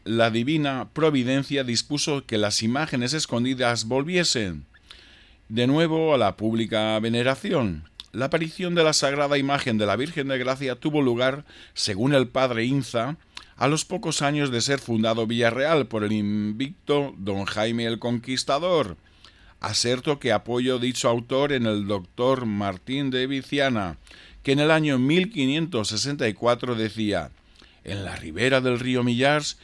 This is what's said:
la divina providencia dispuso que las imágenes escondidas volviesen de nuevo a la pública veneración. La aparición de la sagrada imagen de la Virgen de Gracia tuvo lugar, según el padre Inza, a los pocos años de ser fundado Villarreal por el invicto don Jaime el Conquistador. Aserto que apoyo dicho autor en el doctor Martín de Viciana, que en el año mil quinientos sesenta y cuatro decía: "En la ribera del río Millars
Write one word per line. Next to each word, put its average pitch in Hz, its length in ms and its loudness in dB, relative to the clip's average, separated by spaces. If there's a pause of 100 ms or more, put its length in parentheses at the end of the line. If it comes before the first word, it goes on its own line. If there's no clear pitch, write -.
la 113 260 2
divina 131 640 -2
providencia 139 720 0
dispuso 139 600 -2
que 113 120 -2
las 104 260 0
imágenes 123 500 0
escondidas 123 720 0
volviesen 127 800 -2 (840)
de 120 180 0
nuevo 160 460 2
a 135 40 6
la 101 200 2
pública 110 640 0
veneración. 120 840 0 (300)
La 117 120 -4
aparición 165 500 -4
de 165 80 6
la 156 100 4
sagrada 143 440 2
imagen 139 400 0
de 104 80 2
la 101 120 2
Virgen 139 320 -4
de 131 80 -2
Gracia 127 380 -2
tuvo 151 260 0
lugar, 131 420 2 (300)
según 110 400 0
el 131 140 4
padre 123 380 0
Inza, 131 520 -2 (380)
a 120 120 0
los 156 180 0
pocos 175 360 -4
años 143 300 0
de 117 100 0
ser 135 180 0
fundado 113 480 0
Villarreal 120 580 2
por 110 180 -4
el 107 80 0
invicto 107 1080 -2
don 98 280 -4
Jaime 117 400 -2
el 113 140 -2
Conquistador. 131 1000 -2 (600)
Aserto 127 600 -2
que 123 140 0
apoyo 123 460 0
dicho 123 280 -2
autor 131 460 0
en 120 140 0
el 104 200 0
doctor 120 580 -2
Martín 107 640 -2
de 127 160 0
Viciana, 131 720 -2 (440)
que - 120 2
en 147 60 4
el 151 120 4
año 151 260 2
mil 165 340 2
quinientos 143 580 0
sesenta 123 380 -2
y 107 60 -2
cuatro 120 420 0
decía: 104 540 -2 (540)
"En 98 200 -8
la 90 120 -8
ribera 113 440 0
del 127 200 2
río 127 240 0
Millars 135 600 2